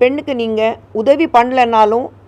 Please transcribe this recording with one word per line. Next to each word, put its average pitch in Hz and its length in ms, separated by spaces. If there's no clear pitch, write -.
பெண்ணுக்கு 285 320
நீங்க 220 200
உதவி 285 340
பண்ணலனாலும் 240 720